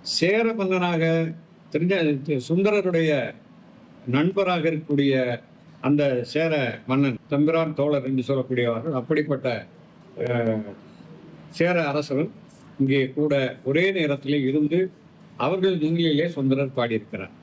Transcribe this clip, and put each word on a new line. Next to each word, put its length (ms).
சேர 540
மன்னனாக 480
தெரிஞ்ச 640
சுந்தரருடைய 640
நண்பராக 640
இருக்கக்கூடிய 440
அந்த 440
சேர 280
மன்னன், 320
தம்பிரான் 460
தோழர் 300
என்று 180
சொல்லக்கூடியவர்கள், 800
அப்படிப்பட்ட, 640
அஹ், 460
சேர 400
அரசரும் 440
இங்கே 300
கூட 560
ஒரே 260
நேரத்திலே 500
இருந்து 500
அவர்கள் 420
முன்னிலையிலே 480
சுந்தரர் 480
பாடியிருக்கிறார். 680